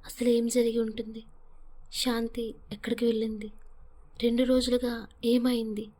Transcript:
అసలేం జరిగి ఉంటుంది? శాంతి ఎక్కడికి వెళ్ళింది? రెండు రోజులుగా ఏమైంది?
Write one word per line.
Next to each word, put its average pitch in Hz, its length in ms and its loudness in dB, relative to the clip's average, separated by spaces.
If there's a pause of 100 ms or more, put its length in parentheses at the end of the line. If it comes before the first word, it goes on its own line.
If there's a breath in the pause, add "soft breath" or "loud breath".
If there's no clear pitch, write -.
అసలేం 233 420 2
జరిగి 233 320 2
ఉంటుంది? 220 440 -4 (680)
శాంతి 233 600 -2 (160)
ఎక్కడికి 233 340 -4
వెళ్ళింది? 220 460 -2 (720)
రెండు 233 200 4
రోజులుగా 247 640 2 (180)
ఏమైంది? 226 640 2 (120)